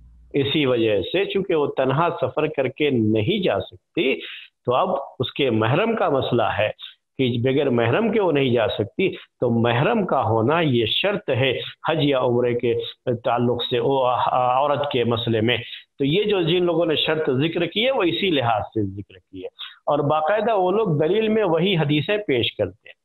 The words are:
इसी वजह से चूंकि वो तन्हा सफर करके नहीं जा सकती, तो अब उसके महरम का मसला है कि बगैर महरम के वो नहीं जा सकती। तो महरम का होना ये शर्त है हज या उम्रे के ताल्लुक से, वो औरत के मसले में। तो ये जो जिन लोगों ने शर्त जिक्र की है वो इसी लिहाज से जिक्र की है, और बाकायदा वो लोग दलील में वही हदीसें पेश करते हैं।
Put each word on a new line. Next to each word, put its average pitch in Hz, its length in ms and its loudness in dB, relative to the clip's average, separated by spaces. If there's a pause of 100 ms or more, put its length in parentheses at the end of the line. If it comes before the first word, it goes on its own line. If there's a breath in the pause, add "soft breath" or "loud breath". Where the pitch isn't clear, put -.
(340)
इसी 143 320 2
वजह 113 360 2
से 185 220 -2
चूंकि 190 300 -2
वो 147 120 2
तन्हा 139 500 2
सफर 147 300 -2
करके 143 440 0
नहीं 110 520 2
जा 120 160 0
सकती, - 540 -4 (520 loud breath)
तो 123 80 0
अब 175 480 -2
उसके 131 300 0
महरम 131 440 2
का 185 160 0
मसला 120 400 0
है 101 180 0 (500 loud breath)
कि 131 100 0 (100)
बगैर 135 320 0
महरम 123 400 2
के 214 100 0
वो 185 100 2
नहीं 139 220 2
जा 117 140 2
सकती। 110 420 -2 (320 loud breath)
तो 123 100 2
महरम 120 540 2
का 151 160 0
होना 113 400 2
ये 123 260 2
शर्त 190 440 -2
है 131 220 0 (360 loud breath)
हज 160 140 0
या 139 180 2
उम्रे 120 340 0
के 120 200 0 (340 loud breath)
ताल्लुक 120 540 0
से, 123 160 -2
वो 135 220 0
औरत 131 920 0
के 120 120 2
मसले 113 360 0
में। 117 180 2 (400 loud breath)
तो 139 60 -2
ये 170 200 0
जो 202 180 0
जिन 175 220 0
लोगों 170 220 0
ने 151 100 0
शर्त 156 340 -2 (100)
जिक्र 165 260 -2
की 196 140 -4
है 254 100 2
वो 254 120 0
इसी 175 280 0
लिहाज 117 340 0
से 107 220 -4
जिक्र 98 320 -12
की 92 240 -18
है, 92 60 -12 (400 loud breath)
और 147 140 0
बाकायदा 180 520 0
वो 185 160 2
लोग 190 300 0
दलील 208 280 0
में 220 160 0
वही 170 300 2
हदीसें 156 440 0
पेश 127 320 0
करते - 380 -6
हैं। - 160 -20